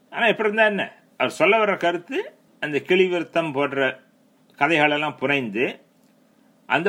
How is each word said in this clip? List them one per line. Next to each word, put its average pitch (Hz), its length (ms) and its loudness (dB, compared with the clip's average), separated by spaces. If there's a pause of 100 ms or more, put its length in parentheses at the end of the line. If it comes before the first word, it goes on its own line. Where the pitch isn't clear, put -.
(120)
ஆனா 208 140 -4
எப்படி 214 220 2
இருந்தா 214 180 2
என்ன, 214 180 -2 (320)
அவர் - 220 -2
சொல்ல 196 200 4
வர்ற 202 180 0
கருத்து 175 420 -4 (440)
அந்த 147 180 -2
கிளி 185 260 2
விருத்தம் 165 460 -2
போன்ற 135 260 -2 (800)
கதைகளெல்லாம் 151 580 0
புனைந்து 131 500 -2 (1000)
அந்த 151 200 0